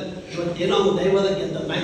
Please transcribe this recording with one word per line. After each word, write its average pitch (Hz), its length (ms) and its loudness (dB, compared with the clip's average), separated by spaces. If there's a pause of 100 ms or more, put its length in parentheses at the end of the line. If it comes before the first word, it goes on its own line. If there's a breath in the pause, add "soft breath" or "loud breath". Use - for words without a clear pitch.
(340)
ಇವತ್ತೇನೋ 175 440 0
ಅವ್ನ 190 220 4
ದೈವದ 190 280 4 (100)
ಗೆದ್ದ 156 180 -4 (120)
ನಾ - 160 -2